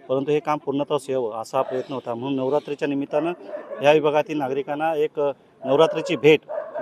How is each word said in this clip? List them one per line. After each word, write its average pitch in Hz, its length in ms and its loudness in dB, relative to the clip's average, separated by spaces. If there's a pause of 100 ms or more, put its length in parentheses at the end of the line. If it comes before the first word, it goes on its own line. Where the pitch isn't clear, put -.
(100)
परंतु 139 220 0
हे 151 80 2
काम 151 180 0
पूर्णत्वास 143 520 -2
यावं 117 320 -2
असा 135 160 -4
हा 131 40 4
प्रयत्न 131 320 -4
होता. 123 200 -6
म्हणून 131 220 -4
नवरात्रीच्या 143 520 -2
निमित्तानं 143 460 -2 (500)
या 143 80 8
विभागातील 151 460 2
नागरिकांना 147 580 -2
एक, 151 240 0
अ, 143 120 0 (340)
नवरात्रीची 151 500 4
भेट, 143 240 4 (420)